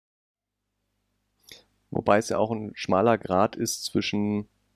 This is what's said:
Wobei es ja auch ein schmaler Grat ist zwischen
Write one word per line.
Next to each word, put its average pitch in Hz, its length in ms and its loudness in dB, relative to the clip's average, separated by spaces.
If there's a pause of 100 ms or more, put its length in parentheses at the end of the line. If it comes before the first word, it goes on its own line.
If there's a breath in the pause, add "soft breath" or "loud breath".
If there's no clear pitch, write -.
(1900 soft breath)
Wobei - 280 2
es 113 100 -2
ja - 100 -2
auch 107 120 0
ein 107 240 -6
schmaler 104 440 2
Grat 95 380 2
ist - 280 -4
zwischen 104 600 -2 (300)